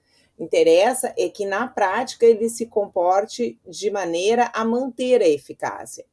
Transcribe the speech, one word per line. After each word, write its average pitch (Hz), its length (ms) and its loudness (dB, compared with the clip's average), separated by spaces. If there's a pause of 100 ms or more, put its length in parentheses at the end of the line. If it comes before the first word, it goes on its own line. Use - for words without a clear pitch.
(380)
Interessa 170 800 2
é 175 140 -2
que 202 160 -8
na 202 200 -4
prática 233 600 -2
ele 226 240 4
se 226 160 -8
comporte 202 1000 -2
de 180 220 -6
maneira 202 640 0
a 226 140 -4
manter 247 560 0
a 175 60 4
eficácia. - 840 -6